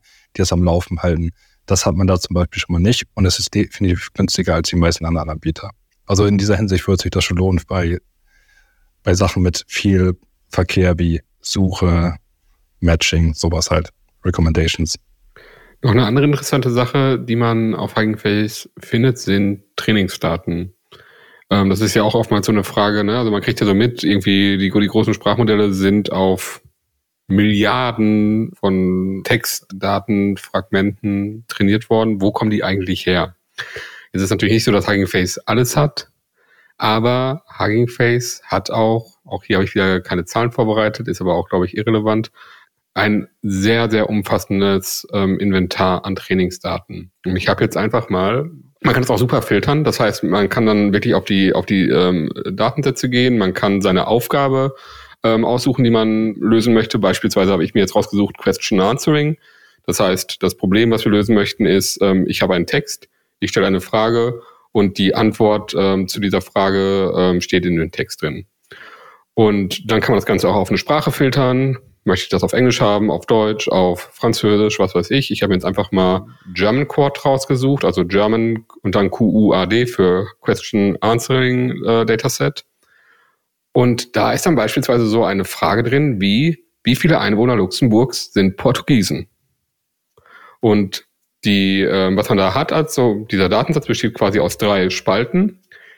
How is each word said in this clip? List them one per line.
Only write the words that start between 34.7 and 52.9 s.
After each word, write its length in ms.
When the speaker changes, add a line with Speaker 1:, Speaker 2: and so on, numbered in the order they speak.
Speaker 2:
dass 160
Hugging 180
Face 320
alles 380
hat, 340
aber 680
Hugging 300
Face 580
hat 280
auch, 520
auch 200
hier 140
habe 60
ich 120
wieder 240
keine 240
Zahlen 260
vorbereitet, 560
ist 140
aber 140
auch, 140
glaub 160
ich, 120
irrelevant, 560
ein 340
sehr, 480
sehr 180
umfassendes, 1040
ähm, 260
Inventar 680
an 120
Trainingsdaten. 960
Und 120
ich 120
habe 140
jetzt 140
einfach 320
mal, 420
man 140
kann 100
es 60
auch 80
super 240
filtern, 420
das 160
heißt, 240
man 240
kann 180
dann 260
wirklich 220
auf 100
die, 280
auf 140
die, 240
ähm, 420
Datensätze 580